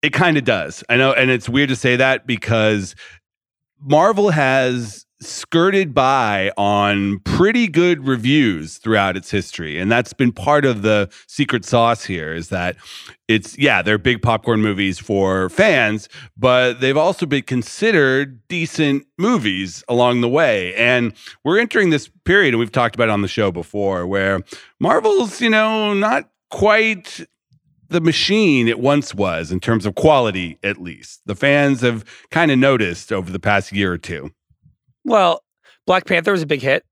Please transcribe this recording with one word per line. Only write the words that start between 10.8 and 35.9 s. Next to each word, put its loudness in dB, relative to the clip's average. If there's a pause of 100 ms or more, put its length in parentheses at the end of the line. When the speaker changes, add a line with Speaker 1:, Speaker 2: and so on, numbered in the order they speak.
Speaker 1:
the 0 (140)
secret -4
sauce 0
here -8
is -10
that -6 (520)
it's, 0
yeah, 2
they're 0
big -2
popcorn 0
movies -2
for -2
fans, 0 (300)
but 2
they've 0
also 0
been -2
considered 0
decent -2 (120)
movies -2
along 2
the 0
way. 0
And 0 (320)
we're 0
entering 0
this -2 (160)
period, 4
and 0
we've -2
talked 0
about 0
it 2
on 0
the -2
show 0
before, -6
where 0 (380)
Marvel's, 0
you 2
know, 0
not -2 (180)
quite -2 (640)
the 0
machine 2
it -2
once 0
was -4
in -4
terms 0
of -4
quality, 0
at -6
least. -16
The -6
fans 2
have -2 (240)
kinda 2
noticed 0
over -6
the -8
past 0
year -2
or -6
two. -12 (800)
Speaker 2:
Well, 2 (440)
Black 0